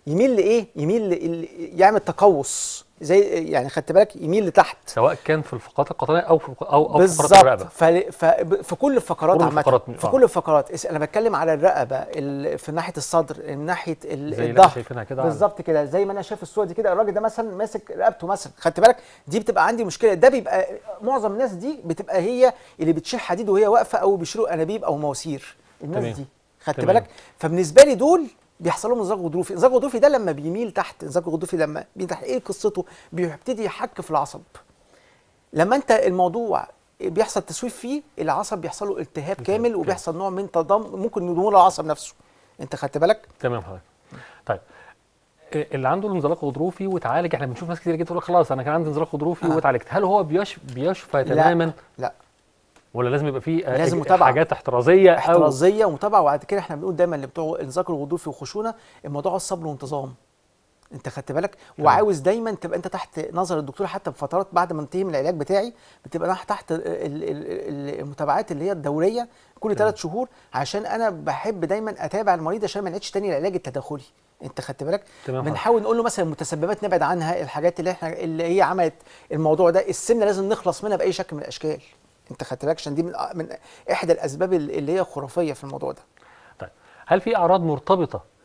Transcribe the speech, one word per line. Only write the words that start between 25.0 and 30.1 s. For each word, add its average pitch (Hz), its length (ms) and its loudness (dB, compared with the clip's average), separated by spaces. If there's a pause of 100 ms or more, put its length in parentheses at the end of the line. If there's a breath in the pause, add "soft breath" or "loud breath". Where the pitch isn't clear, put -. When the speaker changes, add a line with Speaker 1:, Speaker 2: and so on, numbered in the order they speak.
Speaker 1:
الناس 147 180 -6
Speaker 2:
تمام. 113 120 -4
Speaker 1:
دي، 139 100 -10 (400)
خدت 151 120 -4
Speaker 2:
تمام. 120 100 -4
Speaker 1:
بالك؟ 208 240 -2 (280 loud breath)
فبالنسبة 165 440 6
لي 294 120 6
دول 294 320 2 (340)
بيحصل 208 300 -4
لهم 247 80 0
انزلاق 202 200 -2
غضروفي. 170 320 -4
الانزلاق 247 220 4
الغضروفي 254 260 2
ده 262 100 6
لما 226 240 0